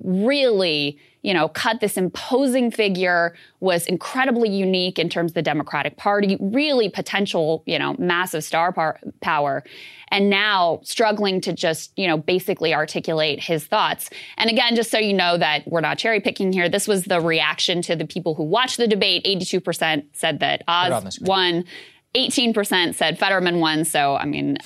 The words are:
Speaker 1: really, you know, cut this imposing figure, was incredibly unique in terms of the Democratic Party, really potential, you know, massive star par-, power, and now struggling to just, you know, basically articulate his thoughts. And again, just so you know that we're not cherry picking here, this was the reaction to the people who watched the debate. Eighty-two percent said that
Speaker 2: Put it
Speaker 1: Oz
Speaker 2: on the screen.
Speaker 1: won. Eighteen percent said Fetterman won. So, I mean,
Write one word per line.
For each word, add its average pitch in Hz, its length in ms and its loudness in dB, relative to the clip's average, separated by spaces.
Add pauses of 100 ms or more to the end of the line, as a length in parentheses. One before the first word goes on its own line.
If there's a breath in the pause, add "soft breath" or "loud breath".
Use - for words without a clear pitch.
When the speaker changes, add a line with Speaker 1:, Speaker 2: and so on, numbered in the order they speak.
Speaker 1:
really, 190 960 2 (240 soft breath)
you 202 100 0
know, 160 140 2
cut 226 320 -2
this 208 180 -2
imposing 247 720 0
figure, 180 640 0 (260 loud breath)
was 175 280 0
incredibly 240 640 0
unique 185 500 0
in 165 100 0
terms 170 220 -2
of - 40 -8
the 170 60 0
Democratic 147 560 -2
Party, 202 420 2
really 240 500 0
potential, 170 760 -2
you 156 140 -2
know, 143 180 0
massive 175 460 0
star 170 280 0
par-, 160 280 -2 (220)
power, 147 420 0 (460 loud breath)
and 202 200 2
now 196 540 2
struggling 208 580 0
to 185 120 -4
just, 165 440 -2
you 196 100 0
know, 160 100 2
basically 165 560 0
articulate 156 680 -2
his 160 260 -2
thoughts. - 440 0 (280 loud breath)
And 220 120 2
again, 233 260 2
just 226 160 0
so 226 80 2
you 214 140 2
know 175 240 2
that 151 280 0
we're 170 160 0
not 147 160 0
cherry 220 220 0
picking 196 320 -2
here, 190 160 2
this 202 220 0
was 190 160 2
the 185 160 2
reaction 160 600 2
to 170 120 -2
the 160 100 -4
people 170 300 -4
who 160 80 -4
watched 220 340 0
the 240 100 2
debate. 196 360 2
Eighty-two 185 380 -2
percent 160 520 -2
said 160 280 -2
that 143 260 0
Speaker 2:
Put 170 40 0
it 170 40 2 (120)
Speaker 1:
Oz 175 40 0
Speaker 2:
on 110 140 -2
the 95 60 -12
screen. - 160 -6
Speaker 1:
won. 180 380 2 (480 loud breath)
Eighteen 247 400 0
percent 190 420 0
said 160 220 0
Fetterman 180 420 2
won. 156 260 2
So, 143 300 2
I - 100 -2
mean, 143 400 -2